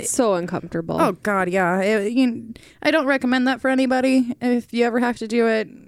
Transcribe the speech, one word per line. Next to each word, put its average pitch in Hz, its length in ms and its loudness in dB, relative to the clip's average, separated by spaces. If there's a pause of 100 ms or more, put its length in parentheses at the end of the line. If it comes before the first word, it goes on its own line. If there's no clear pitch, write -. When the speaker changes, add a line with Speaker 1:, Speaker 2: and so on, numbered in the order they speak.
Speaker 1:
It's - 80 -6
so 220 240 2
uncomfortable. 170 680 -4
Speaker 2:
Oh, 269 120 2
God, 190 380 -2
yeah. 185 300 0
It, 208 320 0
you, 233 420 0 (280)
I - 100 2
don't 302 140 2
recommend 254 420 0
that 254 120 -2
for 262 80 -2
anybody. 262 720 2
If 240 320 -2
you 233 120 2
ever 233 160 0
have 240 180 0
to 226 100 -8
do 233 200 2
it, 220 200 -2 (200)